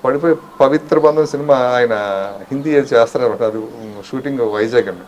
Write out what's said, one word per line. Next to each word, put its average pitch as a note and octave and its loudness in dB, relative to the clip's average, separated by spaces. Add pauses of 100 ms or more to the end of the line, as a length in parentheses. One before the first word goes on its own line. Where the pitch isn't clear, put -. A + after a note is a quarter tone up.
పడిపోయి D3 2 (260)
పవిత్ర D3+ 2
బంధం D3+ 4
సినిమా C#3+ 0
ఆయన B2 2 (580)
హిందీ C#3 -4
ఏది C#3 2
చేస్తున్నారు, A#2 2
అది A2 -4 (480)
షూటింగ్ C3 -6
వైజాగ్ A2 0
అండి F2+ -10